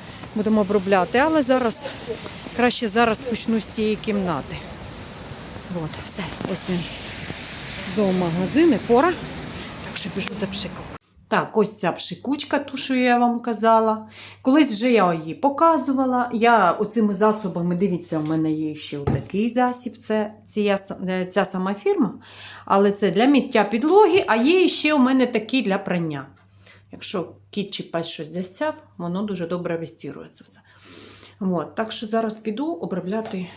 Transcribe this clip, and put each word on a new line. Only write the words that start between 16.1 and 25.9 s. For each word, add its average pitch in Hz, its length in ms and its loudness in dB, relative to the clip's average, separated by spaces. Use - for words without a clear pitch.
Я 220 380 6
оцими 208 420 0
засобами, 180 640 2
дивіться, 175 440 -2
у - 20 -2
мене 156 300 0
є 156 240 -4
ще 147 240 -4
отакий 143 500 -2
засіб. 247 480 0
Це 214 360 -2
ця, 202 340 2
е, 185 180 -2
ця 185 200 2
сама 190 280 -2
фірма. 311 400 0
Але 196 260 4
це 196 200 2
для 214 160 4
миття 240 360 4
підлоги, 330 640 4
а 220 80 4
є 320 320 6
ще - 260 2
у 294 60 4
мене 254 260 6
такий 240 360 0
для 196 160 0
прання. 165 480 -4